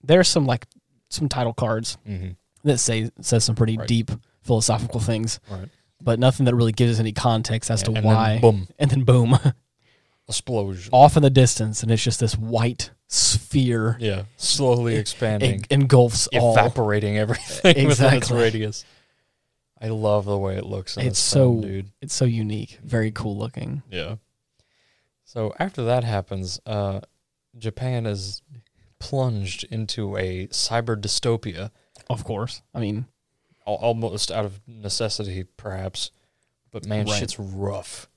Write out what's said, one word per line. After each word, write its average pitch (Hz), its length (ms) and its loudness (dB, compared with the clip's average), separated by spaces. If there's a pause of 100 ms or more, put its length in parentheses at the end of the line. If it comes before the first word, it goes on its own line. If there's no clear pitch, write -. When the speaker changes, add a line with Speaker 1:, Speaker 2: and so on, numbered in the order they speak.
Speaker 1:
There's 175 280 4
some, 151 160 2
like, 123 200 -2 (440)
some 151 180 -4
title 123 260 -2
cards 113 440 -4 (100)
Speaker 2:
Mm-hmm. 92 220 -8 (340)
Speaker 1:
that 143 140 2
say, 113 340 -2 (100)
says 113 220 2
some 113 120 0
pretty 113 220 0
Speaker 2:
Right. - 100 -8
Speaker 1:
deep 117 240 0 (300)
philosophical 110 600 0
things, 110 380 -2 (120)
Speaker 2:
Right. 95 160 -12 (340)
Speaker 1:
but 117 180 0
nothing 127 260 4
that 123 100 4
really 117 160 2
gives 117 220 2
us 107 60 0
any 110 120 0
context 113 580 -2
as 113 120 0
Speaker 2:
Yeah, - 40 -4
Speaker 1:
to 113 100 -2
Speaker 2:
and - 20 -2
then 110 80 -2
Speaker 1:
why. 110 340 4
Speaker 2:
boom. 107 280 4 (120)
Speaker 1:
And 143 100 2
then 135 140 2
boom. 123 400 6
<laughs> - 840 -6
Speaker 2:
Explosion. 101 680 -6
Speaker 1:
Off 143 240 10
in 151 60 6
the 135 80 8
distance, 120 500 4
and 113 100 0
it's 113 120 2
just - 160 -2
this 110 180 -2
white 117 540 -2 (160)
sphere. 113 920 0
Speaker 2:
Yeah, 101 240 -4 (140)
slowly 120 580 0
Speaker 1:
It 110 40 2
Speaker 2:
expanding. 107 720 -2
Speaker 1:
en-, 139 100 4
engulfs 120 460 6
all. 120 260 2
Speaker 2:
Evaporating 104 640 2
everything 135 680 2
<laughs> - 0 -
within 135 260 6
its 123 160 0
Speaker 1:
Exactly. 120 80 0
Speaker 2:
radius. 110 480 0 (960)
I 110 60 -8
love 107 380 0
the 101 120 -2
way 98 180 -4
it 98 120 -8
looks 101 300 -8
in 123 100 -2
Speaker 1:
It's 98 120 -2
Speaker 2:
this - 140 0
film, 123 300 4
Speaker 1:
so, 101 40 -8
Speaker 2:
dude. 98 220 -8 (100)
Speaker 1:
it's 135 140 -10
so - 120 0
unique. 110 580 -4
Very 110 280 -2
cool 107 260 -6
looking. 120 520 -10
Speaker 2:
Yeah. 95 280 -8 (1080)
So 110 320 -6
after 180 280 -6
that 120 180 0
happens, 98 640 -4
uh, 101 340 -4 (560)
Japan 117 480 -6
is 98 380 -8 (560)
plunged 113 720 -4
into 107 440 -6
a 92 340 -6
cyber 117 460 -4
dystopia. 104 760 -4 (360)
Speaker 1:
Of 110 160 -6
course. 110 380 -8 (140)
I 120 60 -6
mean 107 260 -6 (580)
Speaker 2:
Al-, 104 100 -4
almost 113 560 -4
out 104 140 -4
of 98 220 -12
necessity, 104 800 -8 (120)
perhaps. 95 540 -10 (580)
But - 160 -14
man, 104 220 -4
Speaker 1:
Right. 107 100 -2
Speaker 2:
shit's 107 220 -6
rough. 98 760 -10